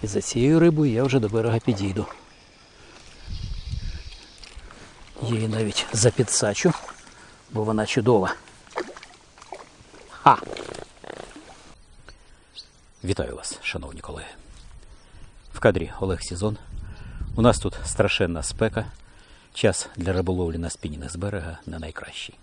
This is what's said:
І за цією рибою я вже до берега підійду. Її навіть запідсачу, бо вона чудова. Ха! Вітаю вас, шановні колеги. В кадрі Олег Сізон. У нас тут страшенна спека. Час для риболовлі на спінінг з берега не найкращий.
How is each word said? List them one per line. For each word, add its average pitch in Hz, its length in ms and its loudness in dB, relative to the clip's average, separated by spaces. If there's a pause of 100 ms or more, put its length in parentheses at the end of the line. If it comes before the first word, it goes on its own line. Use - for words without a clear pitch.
І - 40 -4
за 104 140 0
цією 143 400 4
рибою 156 320 6
я 117 120 4
вже 135 140 4
до 107 100 2
берега 113 300 2
підійду. 98 480 0 (3250)
Її 113 260 0
навіть 107 440 0
запідсачу, 110 800 4 (800)
бо 110 120 0
вона 107 220 2
чудова. 110 480 4 (1800)
Ха! - 280 6 (2750)
Вітаю 67 320 -2
вас, - 260 -10
шановні 69 380 -8
колеги. - 300 -12 (1200)
В - 60 -10
кадрі 85 400 4
Олег 92 220 0
Сізон. 107 340 -4 (800)
У 110 60 4
нас 117 160 8
тут - 160 -4 (120)
страшенна 87 560 2
спека. - 420 0 (680)
Час - 420 2
для 90 160 -2
риболовлі 90 460 0
на 82 120 -4
спінінг 76 400 -8
з 82 60 -10
берега 85 500 -6
не 80 120 -10
найкращий. - 640 -12